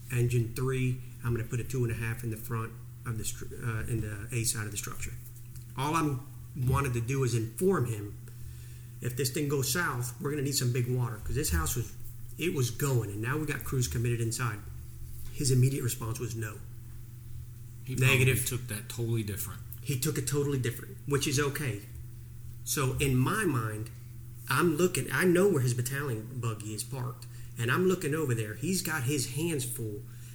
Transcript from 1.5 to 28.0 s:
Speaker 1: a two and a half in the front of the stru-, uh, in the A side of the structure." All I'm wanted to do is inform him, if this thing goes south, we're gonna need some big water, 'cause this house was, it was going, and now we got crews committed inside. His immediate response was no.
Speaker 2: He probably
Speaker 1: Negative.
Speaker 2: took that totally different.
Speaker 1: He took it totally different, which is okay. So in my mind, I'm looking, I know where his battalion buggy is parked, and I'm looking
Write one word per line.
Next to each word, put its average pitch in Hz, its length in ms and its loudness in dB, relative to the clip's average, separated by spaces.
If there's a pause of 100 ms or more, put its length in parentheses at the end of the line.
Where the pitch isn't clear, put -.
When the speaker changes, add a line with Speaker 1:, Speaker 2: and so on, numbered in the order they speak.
Speaker 1:
a 117 60 -2
two 127 200 0
and 113 80 0
a 110 40 -2
half 113 260 -4
in 117 80 -2
the 107 60 -4
front 113 340 -4 (340)
of 110 140 -4
the 104 60 -4
stru-, - 260 -4 (160)
uh, 110 240 -2
in 113 100 0
the 107 360 -4
A 113 80 0
side 110 220 0
of 101 40 -6
the 101 60 -6
structure." - 360 -6 (640)
All 147 200 0
I'm 147 240 2 (360)
wanted 127 380 4
to 117 60 2
do 135 240 2
is 117 100 2
inform 156 520 4
him, 104 280 -4 (840)
if 123 160 -4
this 139 140 2
thing 147 180 0
goes 139 240 2
south, 143 480 0
we're 143 100 -2
gonna 147 120 0
need 139 140 2
some 123 160 4
big 123 180 2
water, 120 340 0
'cause 117 120 0
this 151 140 2
house 151 260 2
was, 110 160 -4 (440)
it 170 160 0
was 127 200 2
going, 120 380 2
and 104 120 -2
now 135 160 0
we 156 80 -2
got 135 180 -2
crews 127 240 2
committed 120 320 2
inside. 117 380 0 (760)
His 127 200 4
immediate 131 320 6
response 113 340 -2
was 117 160 -4
no. 107 200 -4 (1300)
Speaker 2:
He 127 100 -4
probably 131 240 6
Speaker 1:
Negative. 131 260 6
Speaker 2:
took - 240 -2
that 104 200 -6
totally 117 340 0
different. 98 380 -4 (220)
Speaker 1:
He - 160 -2
took 147 200 0
it 127 80 0
totally 143 320 2
different, - 380 -2 (100)
which 139 200 2
is 139 140 2
okay. 131 420 0 (800)
So 131 360 2
in 135 160 4
my 175 280 4
mind, 110 460 0 (600)
I'm 156 260 6
looking, 127 360 2
I 143 120 4
know 180 240 8
where 147 140 6
his 123 120 4
battalion 123 540 -2 (120)
buggy 110 340 -4
is 107 80 -4
parked, 123 440 -6 (320)
and 117 120 2
I'm 180 180 6
looking 156 260 2